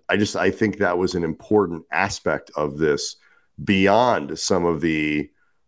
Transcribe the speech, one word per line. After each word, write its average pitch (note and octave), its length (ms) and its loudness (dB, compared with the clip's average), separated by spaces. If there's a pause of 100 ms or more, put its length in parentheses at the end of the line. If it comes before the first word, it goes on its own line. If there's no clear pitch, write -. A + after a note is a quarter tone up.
I F#2 80 0
just, G2+ 200 -2
I F2+ 140 0
think G2+ 280 -2
that F2+ 200 0
was F2+ 160 0
an E2+ 100 -2
important E2 640 -2
aspect E2 680 -4
of D2 200 -2
this, D2 400 0 (460)
beyond G2 760 2
some F2+ 260 0
of E2 160 0
the D2+ 500 -2 (380)